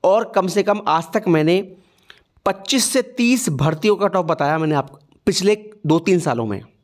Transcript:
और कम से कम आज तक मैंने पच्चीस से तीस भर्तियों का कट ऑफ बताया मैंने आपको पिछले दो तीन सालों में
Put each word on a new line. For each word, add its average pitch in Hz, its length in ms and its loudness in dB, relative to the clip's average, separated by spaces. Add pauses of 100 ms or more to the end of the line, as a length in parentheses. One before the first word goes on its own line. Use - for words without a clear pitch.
और 208 300 2
कम 190 120 0
से 190 160 0
कम 208 260 0
आज 160 240 0
तक 214 160 -2
मैंने 165 320 2 (840)
पच्चीस 254 380 -2
से 254 240 0
तीस 240 420 0
भर्तियों 156 460 0
का 196 120 0
कट 196 80 -2
ऑफ 180 100 0
बताया 156 320 0
मैंने 156 160 0
आपको 139 240 -4 (280)
पिछले 202 320 0 (280)
दो 160 120 4
तीन 180 220 2
सालों 120 260 -2
में 101 140 -6 (240)